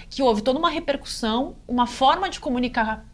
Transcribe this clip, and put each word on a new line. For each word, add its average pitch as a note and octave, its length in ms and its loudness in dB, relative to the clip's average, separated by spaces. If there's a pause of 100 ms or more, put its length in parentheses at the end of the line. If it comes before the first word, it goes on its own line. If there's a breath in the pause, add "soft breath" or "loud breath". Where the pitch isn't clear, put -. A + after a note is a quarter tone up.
(100)
que - 100 -6
houve A3+ 220 4
toda C4 160 2
uma E4 120 2
repercussão, C#4 840 -2 (140)
uma A#3+ 180 2
forma D#4 420 2
de - 120 -8
comunicar A#3+ 720 -2